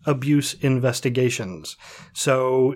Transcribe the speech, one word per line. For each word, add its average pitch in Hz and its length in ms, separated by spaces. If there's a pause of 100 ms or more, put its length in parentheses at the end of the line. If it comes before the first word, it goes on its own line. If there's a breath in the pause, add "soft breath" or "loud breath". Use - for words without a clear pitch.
abuse 143 480
investigations. 123 1200 (380 loud breath)
So, 131 600